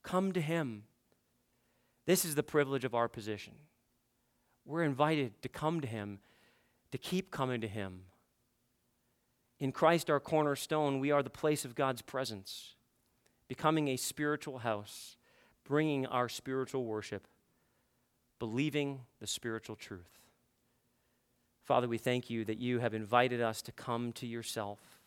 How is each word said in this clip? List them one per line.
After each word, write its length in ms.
Come 300
to 80
him. 440
This 180
is 100
the 80
privilege 440
of 80
our 140
position. 440
We're 200
invited 580
to 80
come 320
to 40
him, 320
to 40
keep 340
coming 300
to 80
him. 360
In 140
Christ, 360
our 100
cornerstone, 800
we 120
are 120
the 60
place 380
of 80
God's 260
presence, 760
becoming 400
a 100
spiritual 640
house, 580
bringing 440
our 240
spiritual 560
worship, 400
believing 640
the 60
spiritual 500
truth. 320
Father, 240
we 100
thank 320
you 140
that 160
you 180
have 160
invited 460
us 220
to 100
come 400
to 120
yourself. 540